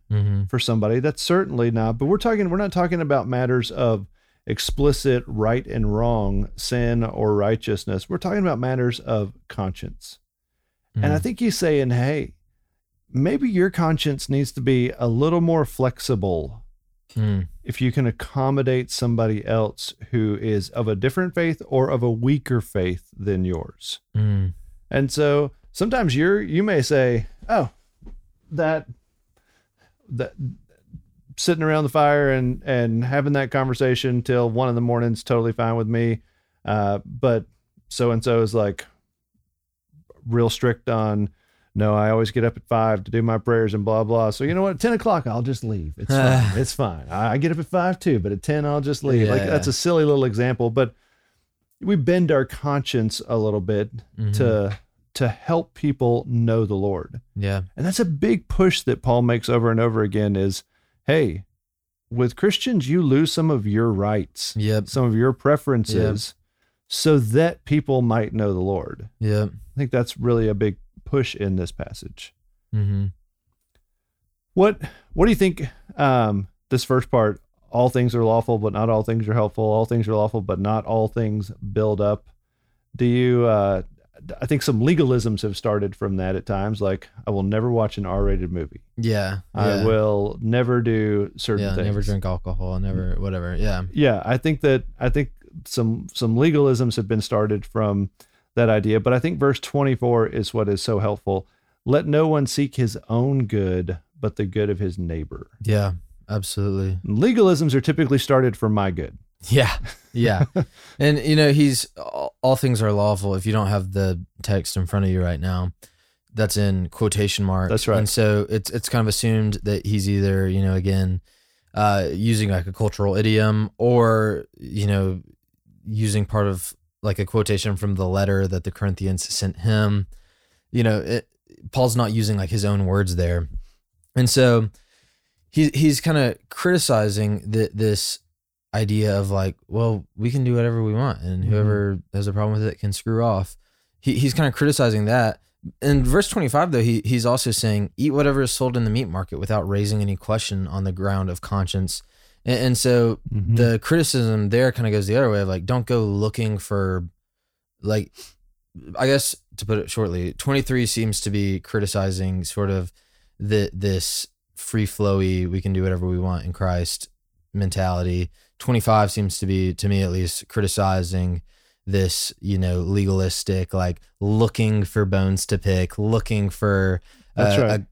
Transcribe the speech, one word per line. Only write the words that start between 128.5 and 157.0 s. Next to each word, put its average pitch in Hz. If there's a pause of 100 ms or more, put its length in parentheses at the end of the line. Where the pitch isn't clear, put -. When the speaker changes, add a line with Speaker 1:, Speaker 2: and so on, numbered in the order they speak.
Speaker 1:
the 95
Corinthians 95 (100)
sent 95
him. 104 (640)
You 117
know, 110
it, 104 (420)
Paul's 123
not 117
using, 107
like, 95
his 104
own 101
words 92
there. 85 (680)
And 127
so 117 (800)
he, 156
he's 147
kinda 147 (160)
criticizing 107
th-, 110
this 104 (560)
idea 107
of, 98
like, 95 (100)
"Well, 110 (100)
we 113
can 135
do 123
whatever 117
we 107
want, 117
and 92
Speaker 2:
Mm-hmm. 95
Speaker 1:
whoever 104 (140)
has 101
a 98
problem 107
with 107
it -
can 101
screw 113
off." 98 (420)
He, -
he's 127
kinda 143
criticizing 120
that. 117 (400)
In 139
verse 160
twenty-five, 156
though, 123
he, 113
he's 117
also 123
saying, 104
"Eat 147
whatever 139
is 123
sold 123
in 117
the 107
meat 117
market 87
without 101
raising 101
any 101
question 98
on 95
the 95
ground 95
of 87
conscience." 95 (420)
And, 123
and 123
so 120 (120)
Speaker 2:
Mm-hmm. 104
Speaker 1:
the 117
criticism 113
there 123
kinda 113
goes 104
the 107
other 127
way 104
of, 98
like, 92
don't 120
go 117
looking 104
for, 92 (720)